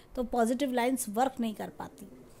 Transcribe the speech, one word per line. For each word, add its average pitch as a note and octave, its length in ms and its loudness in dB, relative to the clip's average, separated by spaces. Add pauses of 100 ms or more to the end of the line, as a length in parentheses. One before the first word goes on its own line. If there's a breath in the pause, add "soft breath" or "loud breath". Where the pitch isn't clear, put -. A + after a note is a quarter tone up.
(160 loud breath)
तो B3+ 80 -2
पॉजिटिव A#3+ 480 2
लाइंस B3 380 0
वर्क B3+ 300 2
नहीं A3+ 140 -2
कर F#3+ 160 -8
पाती, - 380 -14 (340 loud breath)